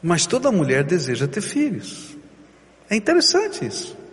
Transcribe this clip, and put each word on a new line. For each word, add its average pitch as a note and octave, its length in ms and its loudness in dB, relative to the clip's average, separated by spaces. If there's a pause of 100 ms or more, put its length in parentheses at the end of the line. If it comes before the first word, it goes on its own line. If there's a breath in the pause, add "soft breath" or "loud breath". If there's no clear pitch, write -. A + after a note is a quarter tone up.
Mas E3 260 0
toda C4 240 2
mulher C#3 320 4
deseja C#3+ 440 0
ter G#3 140 -4
filhos. - 720 -4 (720)
É G3+ 80 0
interessante F4 680 2
isso. - 320 -10 (160)